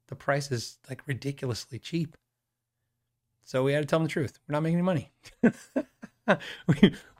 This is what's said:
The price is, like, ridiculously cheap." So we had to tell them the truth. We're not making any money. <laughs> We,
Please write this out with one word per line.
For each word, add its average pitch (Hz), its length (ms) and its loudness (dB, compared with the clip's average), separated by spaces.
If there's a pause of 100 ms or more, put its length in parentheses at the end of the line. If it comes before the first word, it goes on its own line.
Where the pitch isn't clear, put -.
The 139 80 -14
price 143 360 -2
is, - 340 -6
like, 131 200 -12
ridiculously 135 720 -6
cheap." - 360 -6 (1300)
So 131 220 -2
we 139 80 2
had 147 80 0
to 147 60 -4
tell 160 140 2
them 160 60 0
the 160 60 -4
truth. - 340 -4
We're 147 60 -8
not 151 100 0
making 165 140 0
any 175 60 0
money. 180 300 -2 (300)
<laughs> - 440 2 (800)
We, - 280 8 (240)